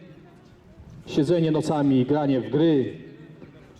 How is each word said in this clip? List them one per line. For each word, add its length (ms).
siedzenie 440
nocami 480
i 60
granie 360
w 80
gry. 480